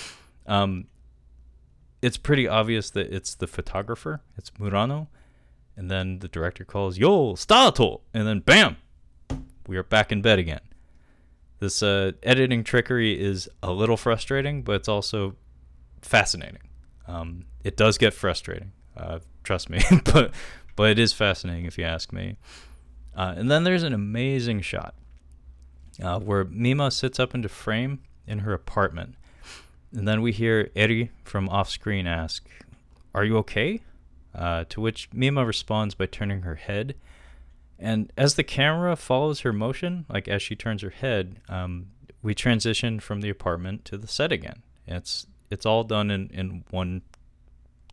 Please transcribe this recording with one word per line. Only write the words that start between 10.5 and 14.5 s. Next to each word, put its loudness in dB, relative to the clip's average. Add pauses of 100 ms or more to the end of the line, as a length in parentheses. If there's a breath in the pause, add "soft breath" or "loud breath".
This, -2
uh, 2 (100)
editing 4
trickery 2
is -2 (140)
a -4
little 2
frustrating, -2